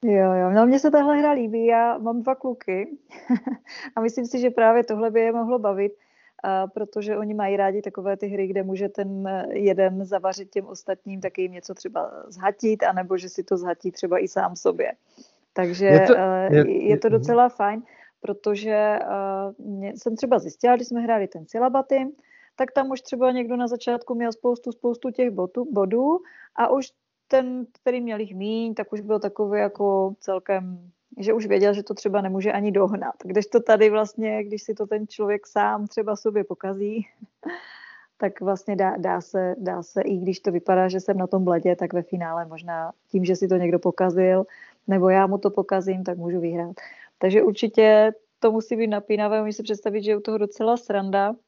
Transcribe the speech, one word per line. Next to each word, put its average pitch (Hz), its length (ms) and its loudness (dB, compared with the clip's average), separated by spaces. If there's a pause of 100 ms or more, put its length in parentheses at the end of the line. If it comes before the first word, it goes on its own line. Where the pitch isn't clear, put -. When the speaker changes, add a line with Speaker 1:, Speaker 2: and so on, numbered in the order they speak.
Speaker 1:
Jo, 196 280 4
jo. 185 180 2
No, 220 160 6
mně 262 120 6
se 302 120 2
tahle 294 280 4
hra 294 140 2
líbí, 226 340 0
já 233 320 2
mám 233 240 -4
dva 262 120 0
kluky 240 540 -6 (200)
<laughs> - 880 -8
a 226 40 -2
myslím 233 260 -2
si, 247 140 -4
že 247 100 2
právě 233 340 4
tohle 226 260 -2
by 226 100 2
je 226 120 2
mohlo 233 260 -2
bavit, 202 340 -2 (500)
a 190 240 -2
protože 208 500 -6
oni 214 180 -6
mají 202 220 -2
rádi 196 260 0
takové 196 340 -6
ty 208 100 -8
hry, 196 200 -4
kde 190 160 -4
může 190 260 -4
ten, 196 400 -6
eh, 190 300 -6
jeden 190 460 2
zavařit 190 460 -4
těm 196 160 -6
ostatním, 190 540 -10
taky 185 220 -6
jim 185 100 -6
něco 180 220 -16
třeba - 360 -8 (180)
zhatit, 202 540 -2
anebo 185 360 0
že 180 100 -10
si 180 160 -10
to 190 120 0
zhatí 175 360 -4
třeba 180 300 -2
i 190 60 -2
sám 180 280 -2
sobě. - 360 -2 (600)
Takže, 180 340 0
Speaker 2:
Je 190 200 10
to, 247 100 10
Speaker 1:
eh, 185 380 0
Speaker 2:
je, 147 160 6
Speaker 1:
je - 180 0
Speaker 2:
je, 208 100 6
Speaker 1:
to 226 100 2
Speaker 2:
mhm. 220 100 4
Speaker 1:
docela 240 300 4
fajn, 220 340 -2 (380)
protože, 208 540 -4
eh, 214 320 2 (520)
mě, 202 380 -10
jsem 226 200 -6
třeba 240 220 2
zjistila, - 380 2
když 240 120 -4
jsme 240 120 -4
hráli 226 280 0
ten 160 180 -16
Silabatim, 269 680 0 (440)
tak 262 160 -4
tam 269 180 0
už 262 100 -8
třeba 254 320 0
někdo 247 240 -4
na 240 120 -2
začátku 240 460 -4
měl 233 180 -2
spoustu, 240 400 -4
spoustu 240 380 -6
těch 247 200 0
botu-, 202 420 -6
bodů 233 460 2 (380)
a 233 140 2
už 269 160 0 (420)
ten, 254 440 0
který 247 280 -4
měl 226 200 -6
jich 202 140 -8
míň, 220 400 -4
tak 214 180 -8
už 214 80 -8
byl 208 180 -2
takový 208 420 -2
jako 202 600 0
celkem, 185 680 -6 (280)
že 202 140 0
už 220 140 0
věděl, 202 280 4
že 202 80 -6
to 208 120 -8
třeba 202 260 -2
nemůže 190 320 -2
ani 202 200 -2
dohnat. 190 420 0 (100)
Kdežto 208 360 0
tady 214 300 6
vlastně, 214 540 -2
když 208 180 -10
si 220 120 -8
to 208 120 -6
ten 214 220 -4
člověk 208 380 -4
sám 208 400 -2
třeba 208 300 -4
sobě 208 280 -2
pokazí, 202 600 -6 (360)
<laughs> - 760 -18
tak 196 220 -4
vlastně 190 360 -4
dá, 190 200 0
dá 180 240 -2
se, 185 380 -4
dá 185 240 -6
se, 190 200 -4
i 190 140 -2
když 180 240 -4
to 196 120 -4
vypadá, 185 360 2
že 185 120 -4
jsem 190 180 -2
na 185 80 -2
tom 185 180 0
bledě, 175 320 2
tak 175 160 -6
ve 175 100 -2
finále 170 440 -6
možná 165 460 -10 (180)
tím, 185 140 0
že 180 120 0
si 185 120 -2
to 185 80 2
někdo 175 220 2
pokazil, 185 680 2 (400)
nebo 190 220 4
já 190 180 6
mu 196 120 -2
to 202 120 0
pokazím, 190 540 -2
tak 180 140 -6
můžu 175 220 -4
vyhrát. 170 360 -6 (420)
Takže 190 240 4
určitě 220 720 6 (280)
to 226 120 4
musí 220 240 -2
být 226 120 0
napínavé. 208 520 0
Umím 214 120 -4
si 214 100 -10
představit, 214 400 -4
že 208 80 -2
je 214 60 2
u 208 40 -4
toho 214 180 -4
docela 220 380 0
sranda. 196 580 -2 (140)